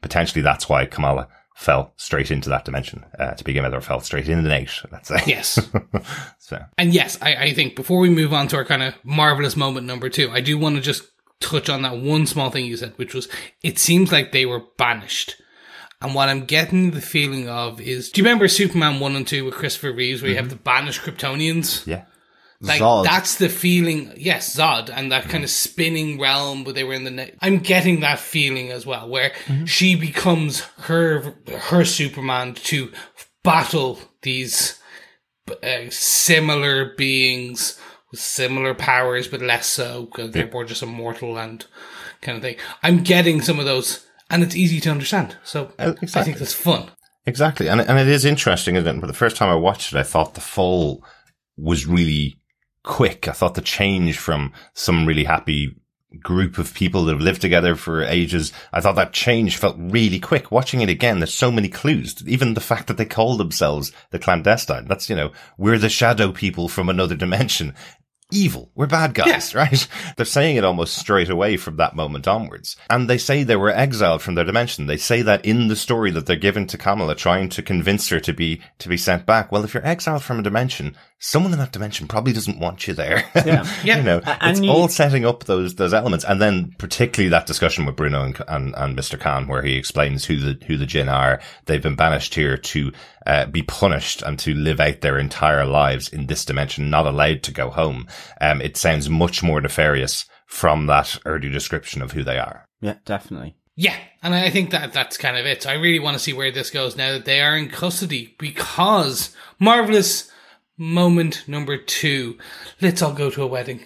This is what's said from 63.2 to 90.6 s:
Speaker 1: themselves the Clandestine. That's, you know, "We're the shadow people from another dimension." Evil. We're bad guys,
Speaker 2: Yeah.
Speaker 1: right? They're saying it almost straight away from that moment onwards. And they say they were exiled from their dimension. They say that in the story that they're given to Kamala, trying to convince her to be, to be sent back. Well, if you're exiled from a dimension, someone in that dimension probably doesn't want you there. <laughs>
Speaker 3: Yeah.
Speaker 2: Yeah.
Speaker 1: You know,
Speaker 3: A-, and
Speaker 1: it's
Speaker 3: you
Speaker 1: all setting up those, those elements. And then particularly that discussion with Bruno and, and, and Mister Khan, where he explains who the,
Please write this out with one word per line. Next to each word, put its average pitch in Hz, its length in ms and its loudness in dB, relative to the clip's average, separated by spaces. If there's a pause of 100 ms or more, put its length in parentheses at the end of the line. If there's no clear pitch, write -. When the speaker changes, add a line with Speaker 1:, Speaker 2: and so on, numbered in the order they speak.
Speaker 1:
themselves 76 560 -2 (180)
the 87 80 -8
Clandestine. 85 720 0
That's, - 220 -4
you 107 60 -2
know, 76 160 -2 (260)
"We're 107 200 4
the 107 120 4
shadow 107 420 2
people 87 360 -2
from 90 200 -2
another 92 260 0
dimension." 90 600 -2 (560)
Evil. 180 440 0
We're 147 120 0
bad 151 280 0
guys, - 400 0
Speaker 2:
Yeah. 123 60 2
Speaker 1:
right? 135 280 2 (280)
They're 120 100 -2
saying 143 300 2
it 104 80 2
almost 87 340 0
straight 92 320 2
away 95 260 2
from 85 200 -8
that 78 200 0
moment 73 320 -4
onwards. - 480 -4 (140)
And 120 180 0
they 123 80 4
say 139 260 0
they 113 140 2
were 101 140 2
exiled 104 500 2
from 92 140 -4
their 85 100 2
dimension. 107 420 -2
They 76 120 -2
say 120 240 0
that 104 240 2
in 113 220 4
the 107 80 2
story 110 340 0
that 80 160 -4
they're 90 100 2
given 98 300 0
to - 120 -10
Kamala, 98 360 0
trying 92 360 0
to - 120 -8
convince 95 480 0
her 85 100 0
to 82 140 -4
be, 80 260 -2 (200)
to - 100 -12
be 87 80 0
sent 90 260 0
back. 110 260 2
Well, 104 140 0
if 107 80 -8
you're - 140 -4
exiled 156 380 -2
from 120 140 -4
a 110 40 -2
dimension, 104 520 -2 (260)
someone 180 340 2
in 156 40 -2
that 131 140 -4
dimension 101 340 -8
probably 113 280 0
doesn't 104 260 -4
want 87 260 -4
you 95 60 -4
there. 76 380 0
<laughs> - 40 -20
Speaker 3:
Yeah. 156 320 4 (160)
Speaker 2:
Yeah. 214 140 4
Speaker 1:
You 143 60 2
know, 87 160 4
Speaker 3:
A-, - 260 -2
and 170 140 6
Speaker 1:
it's - 20 2
Speaker 3:
you 196 100 4
Speaker 1:
all 165 180 6
setting 143 360 4
up 120 200 2
those, 92 320 0
those 92 180 2
elements. 107 320 2
And 98 140 4
then 98 360 2
particularly 101 540 0
that 82 160 4
discussion 80 400 0
with 69 100 -4
Bruno 71 280 0
and, 67 220 -6
and, 67 300 -4
and 69 180 -4
Mister 67 220 -6
Khan, 67 320 -2
where 67 140 -2
he 67 140 0
explains 69 500 -2
who 78 100 0
the, 69 300 -2